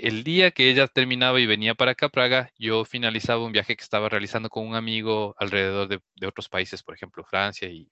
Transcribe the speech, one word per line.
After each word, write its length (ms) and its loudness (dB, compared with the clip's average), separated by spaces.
el 240 -2
día 260 4
que 180 4
ella 180 4
terminaba 520 2
y 60 4
venía 300 2
para 160 2
acá, 180 0
Praga, 480 2
yo 260 0
finalizaba 640 -2
un 80 -6
viaje 240 0
que 60 -18
estaba 260 -2
realizando 400 -4
con 180 -8
un 80 -6
amigo 600 -2
alrededor 500 0
de, 140 -6
de 120 -8
otros 220 -10
países, 340 -6
por 100 -16
ejemplo, 300 -16
Francia 460 -4
y 220 -18